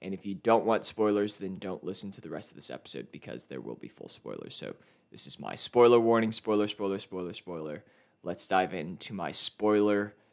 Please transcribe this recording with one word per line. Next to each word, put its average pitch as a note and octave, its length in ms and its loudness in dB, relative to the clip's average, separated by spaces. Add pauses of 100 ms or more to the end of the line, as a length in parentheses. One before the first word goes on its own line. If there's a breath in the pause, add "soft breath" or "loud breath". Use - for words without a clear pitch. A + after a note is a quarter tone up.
And F#2+ 120 -8
if - 120 -10
you G2 100 -4
don't A2+ 280 4
want G#2+ 220 2
spoilers, G#2+ 500 2
then F#2+ 220 -6
don't F#2+ 260 -8
listen G2 280 -6
to - 100 -16
the D#2+ 80 -12
rest D#2+ 220 -10
of - 40 -20
this - 140 -12
episode - 420 -10
because - 360 -12
there C2+ 120 -10
will A1+ 160 -10
be - 140 -16
full - 180 -18
spoilers. - 480 -12
So - 200 -10 (360 soft breath)
this - 160 -8
is - 100 -10
my - 180 -8
spoiler A#2+ 440 8
warning, A2+ 320 4
spoiler, G#2 380 0
spoiler, G2 280 -2
spoiler, F2+ 360 -8
spoiler. D#2+ 500 -10 (400 soft breath)
Let's F2 240 -6
dive F#2 260 2
into F2+ 400 -8
my E2 200 -6
spoiler G#2 800 2 (180)